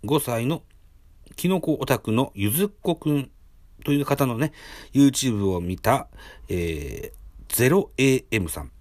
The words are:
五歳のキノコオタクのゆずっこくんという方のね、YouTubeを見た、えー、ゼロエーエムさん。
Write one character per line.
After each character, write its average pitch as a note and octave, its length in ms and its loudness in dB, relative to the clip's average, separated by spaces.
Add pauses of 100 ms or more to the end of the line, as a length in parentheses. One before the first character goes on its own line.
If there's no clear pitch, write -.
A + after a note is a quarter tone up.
五 D3 140 0
歳 A#2+ 280 -2
の E3 180 -4 (720)
キ - 120 -2
ノ F#3 120 2
コ D#3+ 140 0
オ B2+ 120 -4
タ A#2+ 140 2
ク - 100 -4
の A#2 240 2
ゆ G2+ 160 0
ず D#3 140 0
っ G#3 40 -2 (140)
こ F3 140 0
く D3+ 160 -2
ん C#3+ 180 -2 (540)
と C#3+ 80 0
い C#3+ 100 2
う - 20 -2
方 C#3 220 0
の A#2+ 100 -2
ね、 D3 160 -2 (400)
YouTube B2 600 4
を F2+ 80 -2
見 F2+ 180 -4
た、 B2 300 2 (400)
え E2 640 -6 (360)
ー、 - 80 -6
ゼ B2 120 4
ロ F#3+ 300 2
エ B2+ 40 4
ー C3 300 4
エ F#2 80 2
ム F2 80 -4
さ - 140 -10
ん。 C#2+ 180 -14